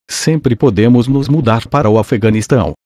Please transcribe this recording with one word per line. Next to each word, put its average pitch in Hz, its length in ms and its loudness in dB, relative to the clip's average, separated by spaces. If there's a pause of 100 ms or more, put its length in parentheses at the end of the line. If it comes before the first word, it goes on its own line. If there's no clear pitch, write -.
(100)
sempre 151 440 -2
podemos 120 540 2
nos 139 180 -2
mudar 135 400 0
para 139 220 -2
o 107 100 4
Afeganistão, 107 760 0 (120)